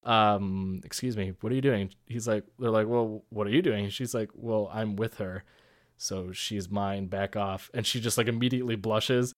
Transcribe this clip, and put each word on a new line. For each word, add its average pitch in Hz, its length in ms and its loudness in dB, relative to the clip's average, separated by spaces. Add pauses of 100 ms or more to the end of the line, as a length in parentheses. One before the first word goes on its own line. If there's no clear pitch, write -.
"Um, 98 800 2
excuse 123 320 -4
me, 95 240 -2
what 110 120 -2
are - 20 2
you 135 60 0
doing?" 107 340 2 (120)
He's 117 200 -6
like, 107 180 2 (140)
they're 120 120 0
like, 110 180 4
"Well, 113 400 0
what 104 180 -2
are 101 40 0
you 147 120 6
doing?" 107 220 2
And 101 80 -4
she's 123 220 -4
like, 110 200 -2
"Well, 107 380 0
I'm 110 240 -2
with 110 220 -2
her, 95 260 -6 (540)
so 92 340 -6
she's 95 360 -4
mine, 98 380 -2
back 98 300 -2
off." 98 360 -4
And 117 140 -2
she 123 140 0
just, 113 180 0
like, 113 80 4
immediately 123 480 0
blushes 113 640 2